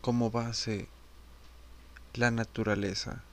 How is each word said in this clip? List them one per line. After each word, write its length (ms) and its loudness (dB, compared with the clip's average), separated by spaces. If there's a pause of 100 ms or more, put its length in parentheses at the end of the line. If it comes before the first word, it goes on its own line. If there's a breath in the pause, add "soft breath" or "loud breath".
como 300 4
base 580 -2 (1300)
la 160 6
naturaleza 920 0 (100)